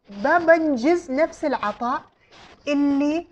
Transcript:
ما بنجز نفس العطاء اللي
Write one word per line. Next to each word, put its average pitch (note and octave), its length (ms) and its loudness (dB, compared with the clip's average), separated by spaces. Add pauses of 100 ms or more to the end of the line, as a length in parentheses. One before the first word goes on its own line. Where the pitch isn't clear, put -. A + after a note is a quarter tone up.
ما G#3 280 0
بنجز D#4+ 760 2
نفس D#4+ 340 -2
العطاء B3 580 -6 (640)
اللي C#4+ 640 0